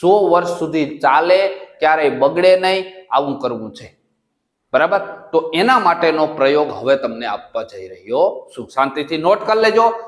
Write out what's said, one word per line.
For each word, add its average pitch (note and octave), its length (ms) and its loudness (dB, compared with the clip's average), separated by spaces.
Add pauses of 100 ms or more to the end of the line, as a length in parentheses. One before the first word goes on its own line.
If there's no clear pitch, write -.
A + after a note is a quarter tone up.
સો F#3+ 280 4
વર્ષ F3 200 2
સુધી D#3 500 -4
ચાલે, E3+ 500 2 (320)
ક્યારેય D3+ 300 2
બગડે D#3+ 460 4
નહીં, F#3 280 0 (260)
આવું C#3 280 -2
કરવું A2+ 340 -8
છે, - 280 -20 (720)
બરાબર? E3+ 260 2 (340)
તો D#3+ 220 0
એના A#3 240 2
માટેનો E3 480 0
પ્રયોગ D3 440 0
હવે B2 260 0
તમને A#2 300 -6
આપવા G#2 360 -8
જઈ F#2+ 260 -16
રહ્યો G#2+ 720 -4
છું. A2 100 -12
શાંતિથી C#3+ 500 -4
નોટ F#3+ 280 0
કરી A3 140 0
લેજો, A3 340 2 (140)